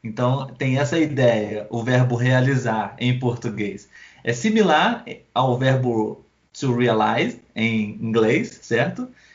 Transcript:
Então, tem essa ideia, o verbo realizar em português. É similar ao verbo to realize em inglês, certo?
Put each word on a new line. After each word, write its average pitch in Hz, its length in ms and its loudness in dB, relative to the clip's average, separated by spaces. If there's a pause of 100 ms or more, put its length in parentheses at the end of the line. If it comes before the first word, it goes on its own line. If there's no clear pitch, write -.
Então, 127 500 -2
tem 131 240 0
essa 147 200 0
ideia, 117 720 0
o 117 120 -4
verbo 123 320 2
realizar 123 840 0
em 123 200 0
português. 107 720 -6 (340)
É 117 100 -2
similar 208 720 2 (300)
ao 127 240 0
verbo 123 680 0 (340)
to 131 180 0
realize 113 640 0 (160)
em 110 360 -2 (100)
inglês, 113 600 0
certo? 160 460 -2 (260)